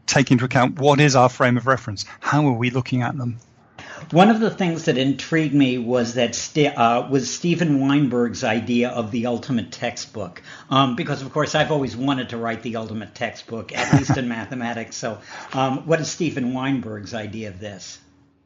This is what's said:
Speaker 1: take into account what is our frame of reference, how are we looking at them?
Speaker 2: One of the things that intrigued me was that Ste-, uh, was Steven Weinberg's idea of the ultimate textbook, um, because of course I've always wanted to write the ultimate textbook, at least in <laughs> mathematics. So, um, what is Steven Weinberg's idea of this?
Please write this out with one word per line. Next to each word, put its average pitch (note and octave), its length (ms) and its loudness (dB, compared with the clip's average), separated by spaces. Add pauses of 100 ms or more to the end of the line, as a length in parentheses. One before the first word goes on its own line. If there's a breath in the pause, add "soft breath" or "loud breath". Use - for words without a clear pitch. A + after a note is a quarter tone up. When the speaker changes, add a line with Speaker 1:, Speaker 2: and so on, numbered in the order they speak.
Speaker 1:
take - 240 2
into A#2+ 160 4
account B2+ 340 2
what C#3 200 6
is D3 140 6
our B2+ 140 6
frame B2 300 2
of A2+ 80 -2
reference, A#2+ 400 -2 (140 loud breath)
how D3 260 2
are C3+ 60 4
we A#2+ 180 0
looking B2 320 -2
at B2 160 -4
them? A#2+ 200 -6 (720 loud breath)
Speaker 2:
One F3+ 200 8
of A3 100 4
the G#3+ 100 2
things E3+ 340 -2
that C3 140 2
intrigued C3+ 560 0
me B2+ 240 4
was A#2 360 0
that A#2+ 200 0
Ste-, - 420 0
uh, A#2+ 340 2
was C3 220 0
Steven E3+ 480 0
Weinberg's B2 640 2
idea A#2+ 460 0
of A2+ 200 -4
the A#2 160 -2
ultimate A#2 460 -4
textbook, - 720 -10 (280 loud breath)
um, C3 260 2
because C3+ 260 -4
of B2+ 100 -12
course D3 220 -2
I've D3+ 180 0
always C3 240 -2
wanted C3 320 -2
to B2 80 -10
write A2+ 260 -4
the A#2 140 -6
ultimate G#2+ 380 -8
textbook, - 600 -8
at B2 220 0
least C3+ 180 2
in B2+ 120 -4
<laughs> A#2 120 -4
mathematics. A#2 560 -8
So, A2+ 220 -8 (360 loud breath)
um, C3+ 320 -2
what D#3+ 140 2
is C#3+ 100 -4
Steven C3 420 -2
Weinberg's A#2+ 640 -4
idea A2 340 -8
of F#2 100 -14
this? G2+ 400 -14 (460)